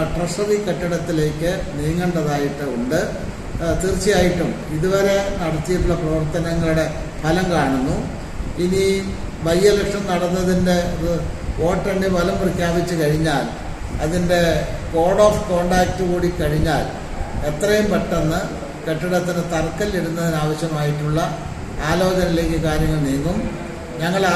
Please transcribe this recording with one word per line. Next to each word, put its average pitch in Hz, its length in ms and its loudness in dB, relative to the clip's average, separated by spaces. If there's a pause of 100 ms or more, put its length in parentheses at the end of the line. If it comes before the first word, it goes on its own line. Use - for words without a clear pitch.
(140)
ട്രഷറി 202 440 0 (100)
കെട്ടിടത്തിലേക്ക് 165 840 0 (280)
നീങ്ങേണ്ടതായിട്ട് 151 880 0 (100)
ഉണ്ട്. 127 240 0 (640)
ആ, 170 40 0 (140)
തീർച്ചയായിട്ടും 180 680 2 (260)
ഇതുവരെ 196 400 2 (240)
നടത്തിയിട്ടുള്ള 165 640 0
പ്രവർത്തനങ്ങളുടെ 160 800 0 (380)
ഫലം 175 320 2
കാണുന്നു. 135 420 0 (680)
ഇനി 190 200 2 (600)
by 170 140 4 (120)
election 202 300 0 (100)
നടന്നതിൻ്റെ 180 640 2 (200)
ഇത് 170 160 0 (480)
വോട്ടെണ്ണി 190 560 0
ഫലം 180 260 2
പ്രഖ്യാപിച്ചു 175 600 0
കഴിഞ്ഞാൽ, 151 440 2 (580)
അതിൻ്റെ 175 380 2 (520)
code 180 340 4
of 214 80 4 (160)
conduct 180 480 2 (120)
കൂടി 175 180 2 (100)
കഴിഞ്ഞാൽ, 151 440 2 (680)
എത്രയും 202 420 2
പെട്ടെന്ന് 165 480 0 (460)
കെട്ടിടത്തിന് 175 560 0 (120)
തറക്കല്ലിടുന്നതിനാവശ്യമായിട്ടുള്ള 160 1700 0 (680)
ആലോചനയിലേക്ക് 170 680 2 (100)
കാര്യങ്ങൾ 156 400 2
നീങ്ങും. 143 300 0 (640)
ഞങ്ങൾ 180 200 0 (140)